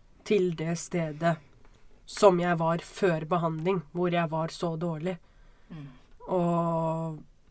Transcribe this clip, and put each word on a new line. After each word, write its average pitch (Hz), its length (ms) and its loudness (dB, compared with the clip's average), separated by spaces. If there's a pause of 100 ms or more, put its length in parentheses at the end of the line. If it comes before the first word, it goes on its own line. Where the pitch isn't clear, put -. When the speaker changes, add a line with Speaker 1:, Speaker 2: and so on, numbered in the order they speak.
(220)
Speaker 1:
til 185 320 2
det 160 220 -4
stedet 165 600 -2 (720)
som 185 320 6
jeg 175 180 2
var 165 200 0
før 165 460 0
behandling, 165 580 0 (100)
hvor 175 200 0
jeg 170 160 0
var 160 200 -2
så 165 300 -4
dårlig. 170 380 -4 (540)
Speaker 2:
Mm. 151 160 -14 (420)
Speaker 1:
Og 165 920 0 (320)